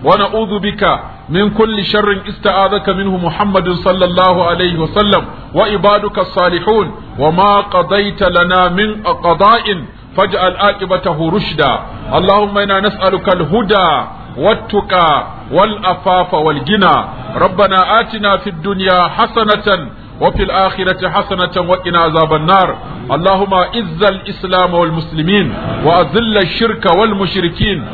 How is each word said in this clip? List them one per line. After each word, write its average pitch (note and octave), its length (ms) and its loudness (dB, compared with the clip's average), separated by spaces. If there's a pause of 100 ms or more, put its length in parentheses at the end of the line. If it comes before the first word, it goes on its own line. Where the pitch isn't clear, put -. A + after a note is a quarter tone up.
ونعوذ G#3 540 0
بك G3 420 -2 (280)
من G3 220 2
كل G#3+ 340 0
شر G3+ 440 0
استعاذك G3 600 0
منه F#3+ 280 -2 (100)
محمد F#3+ 440 0
صلى F#3 340 0
الله F3+ 400 2
عليه E3+ 340 0
وسلم F#3+ 460 0 (300)
وعبادك G3+ 640 2
الصالحون، F3+ 760 0 (240)
وما F#3 420 4
قضيت G3 600 0
لنا F3+ 460 2
من G#3+ 340 -2
قضاء F#3+ 800 2 (340)
فاجعل F#3 400 0
عاقبته F#3 800 0
رشدا. D3+ 460 0 (340)
اللهم G3+ 440 2
إنا G3 220 0
نسألك F#3+ 540 0
الهدى F3+ 540 2 (480)
والتقى E3+ 920 0 (260)
والعفاف F#3 800 0
والغنى. D#3 640 2 (400)
ربنا F#3+ 640 2
آتنا G#3 360 -2
في G3 140 -6
الدنيا F#3 580 0
حسنة G#3 800 0 (320)
وفي F3+ 220 2
الآخرة F#3 680 0
حسنة F3+ 600 -2
وقنا F3+ 300 0
عذاب D#3+ 360 2
النار. E3+ 420 2 (360)
اللهم F#3+ 420 2
أعز F3+ 480 -2
الإسلام F#3 720 0
والمسلمين، E3 800 0 (300)
وأذل G#3 540 2
الشرك G#3+ 480 -2 (120)
والمشركين G3 960 -2